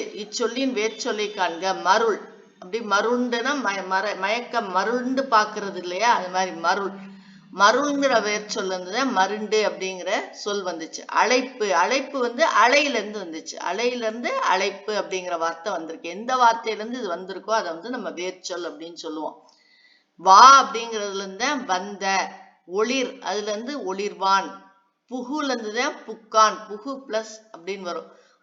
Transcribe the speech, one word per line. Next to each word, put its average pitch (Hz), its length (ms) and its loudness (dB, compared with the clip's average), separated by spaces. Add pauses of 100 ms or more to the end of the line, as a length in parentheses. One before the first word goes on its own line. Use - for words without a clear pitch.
(240)
இச்சொல்லின் 240 560 -2
வேர்ச்சொல்லை 214 580 -4
காண்க. 180 360 -2 (140)
மருள், 214 320 4 (400)
அப்படி 196 220 -8 (120)
மருண்டுனா 240 600 0 (100)
மய-, 196 300 -4
மர-, 196 200 0 (120)
மயக்கம், 226 520 -2
மருண்டு 247 460 0 (140)
பாக்குறது 202 480 -2
இல்லையா, 202 320 2
அது 185 200 -6
மாதிரி 185 160 -2 (140)
மருள். 196 260 0 (580)
மருள்ங்கிற 269 640 4 (120)
வேர்ச்சொல் 208 440 -4
இருந்து 185 240 -6
தான் 254 220 0
மருண்டு 208 500 2
அப்படிங்கிற 185 440 -4 (300)
சொல் 202 280 -4
வந்துச்சு. 160 340 -10 (180)
அழைப்பு, 233 460 2 (160)
அழைப்பு 269 420 0
வந்து 240 180 -2 (200)
அலையில 269 380 4
இருந்து 208 240 -8
வந்துச்சு. 165 300 -12 (140)
அலையில 240 400 -2
இருந்து 240 220 -4 (220)
அழைப்பு 196 480 -2
அப்படிங்கிற 180 440 -6
வார்த்தை 165 320 -4
வந்திருக்கு. 165 400 -10
எந்த 240 160 -4 (100)
வார்த்தையில 220 400 4
இருந்து 240 200 -6
இது 180 120 -4
வந்திருக்கோ 185 440 -6
அதை 196 160 -2
வந்து 202 200 -10
நம்ம 196 160 -8 (100)
வேர்ச்சொல் 180 500 -8
அப்படின்னு 165 340 -16
சொல்லுவோம். 156 340 -8 (840)
வா 190 220 12 (220)
அப்படிங்கிறதுல 208 600 -4
இருந்து 196 220 -6
தான் 285 260 -4
வந்த. 196 320 -4 (760)
ஒளிர், 247 340 -2 (160)
அதுல 208 240 -4
இருந்து 247 220 -8 (140)
ஒளிர்வான். 190 640 0 (580)
புகுல 262 440 -4
இருந்து 214 260 -8
தான் 285 260 -4
புக்கான், 214 640 2
புகு 208 260 -10 (140)
பிளஸ் 220 280 -6 (200)
அப்படின்னு 180 340 -10
வரும். - 180 -10 (340)